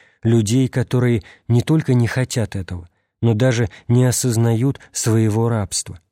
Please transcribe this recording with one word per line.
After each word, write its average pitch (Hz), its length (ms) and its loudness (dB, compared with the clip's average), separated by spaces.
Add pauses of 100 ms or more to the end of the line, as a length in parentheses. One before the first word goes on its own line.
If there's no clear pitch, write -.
(220)
людей, 117 460 2
которые 123 560 -2 (240)
не 117 140 4
только 156 320 0
не 120 120 2
хотят 120 480 -4
этого, 87 340 -10 (340)
но 117 120 2
даже 120 340 0 (180)
не 123 200 4
осознают 117 760 0 (120)
своего 110 580 0
рабства. 101 500 -6 (120)